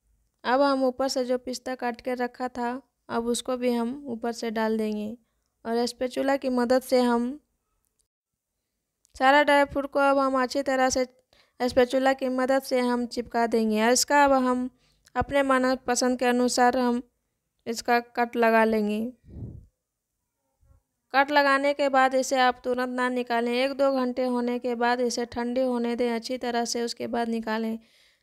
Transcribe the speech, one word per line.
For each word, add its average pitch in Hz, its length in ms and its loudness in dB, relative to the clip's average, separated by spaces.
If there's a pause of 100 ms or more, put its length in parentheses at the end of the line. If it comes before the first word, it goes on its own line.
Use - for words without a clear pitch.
(440)
अब 254 180 0
हम 269 220 2
ऊपर 262 240 -2
से 262 180 -2
जो 247 140 -2
पिस्ता 254 360 -8
काट 240 260 -6
के 254 140 -6
रखा 247 340 -6
था, 247 320 -6 (280)
अब 233 180 -4
उसको 240 300 -4
भी 247 140 0
हम 240 360 -4
ऊपर 233 260 -6
से 233 180 -6
डाल 220 260 -2
देंगे 214 400 -6 (480)
और 233 200 0
स्पैचुला 269 520 -2
की 269 140 -4
मदद 247 320 2
से 254 180 2
हम 240 380 0 (1800)
सारा 277 280 6
ड्राई 285 220 4
फ्रूट 277 220 -4
को 285 140 -4
अब 277 160 4
हम 269 240 0
अच्छी 254 220 -2
तरह 262 260 2
से 254 160 0 (540)
स्पैचुला 262 540 2
की 262 180 -4
मदद 262 320 0
से 254 180 -2
हम 247 260 0
चिपका 233 400 -4
देंगे। 220 360 0
और 233 80 4
इसका 285 340 4
अब 277 80 4
हम 254 360 0 (460)
अपने 254 280 0
मनपसंद 254 760 0
के 254 80 -2
अनुसार 247 500 2
हम 247 240 0 (680)
इसका 240 320 -2 (160)
कट 240 200 -2
लगा 226 300 4
लेंगे। 214 340 0 (2250)
कट 277 180 4
लगाने 285 420 4
के 285 160 0
बाद 262 260 4
इसे 262 240 0
आप 247 240 4
तुरंत 254 280 -2
ना 247 180 -2
निकालें, 240 440 -2
एक 262 200 0
दो 277 200 2
घंटे 254 320 -2
होने 247 340 -2
के 247 160 -4
बाद 240 260 0
इसे 240 260 -2
ठंडे 240 360 -4
होने 240 320 -2
दें 240 160 -2
अच्छी 233 260 -6
तरह 240 280 -2
से, 240 180 -4
उसके 233 240 -8
बाद 233 220 -4
निकालें, 226 480 -4 (460)